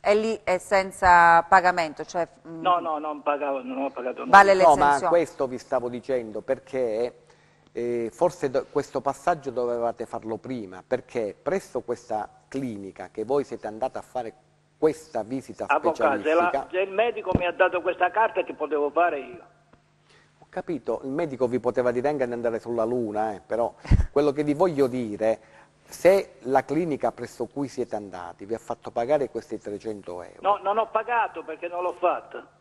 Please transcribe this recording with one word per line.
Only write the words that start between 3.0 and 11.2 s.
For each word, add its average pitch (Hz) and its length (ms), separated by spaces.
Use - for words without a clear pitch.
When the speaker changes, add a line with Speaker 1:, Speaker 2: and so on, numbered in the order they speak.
Speaker 2:
pagavo, 143 420
non 131 180
ho 139 80
pagato - 300
nulla. - 160
Speaker 1:
vale 196 180
Speaker 3:
No, 170 220
ma 151 80
Speaker 1:
l'esenzione. 143 240
Speaker 3:
questo 160 400
vi 123 100
stavo 123 300
dicendo, 117 540
perché, 123 800
eh, 117 400
forse 170 360
do-, 127 220
questo 139 300
passaggio 139 500
dovevate 117 560
farlo 110 300
prima, 101 500
perché 113 560